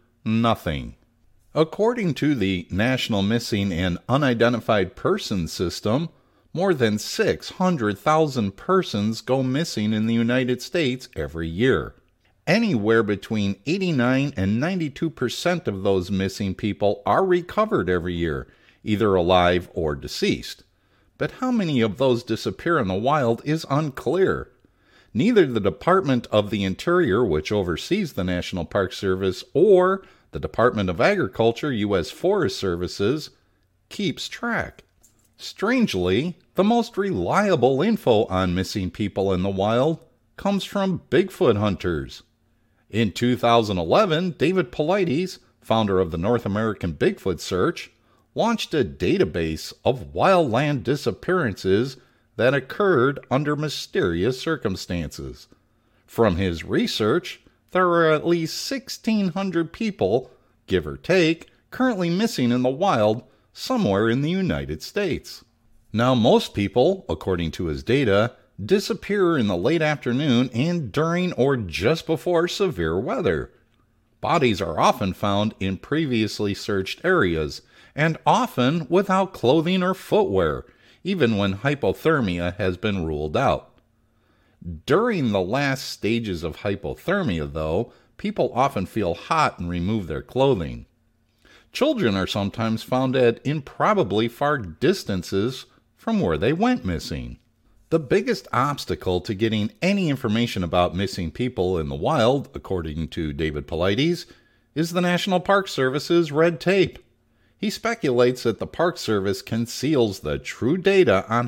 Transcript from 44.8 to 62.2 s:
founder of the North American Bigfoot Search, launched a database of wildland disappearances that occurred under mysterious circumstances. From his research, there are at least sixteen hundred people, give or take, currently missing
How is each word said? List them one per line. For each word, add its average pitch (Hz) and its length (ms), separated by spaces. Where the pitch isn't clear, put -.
founder 104 380
of 87 120
the 85 80
North 113 260
American 101 480
Bigfoot 95 460
Search, 107 500
launched 208 400
a 131 100
database 85 880
of 101 300
wildland 147 720
disappearances 117 1120
that 123 180
occurred 139 640
under 147 240
mysterious 127 840
circumstances. 85 1080
From 104 320
his 87 260
research, 123 800
there 180 160
are 170 240
at 151 140
least 165 380
sixteen 220 640
hundred 170 420
people, 131 600
give 85 220
or 71 100
take, 165 520
currently 202 400
missing 170 420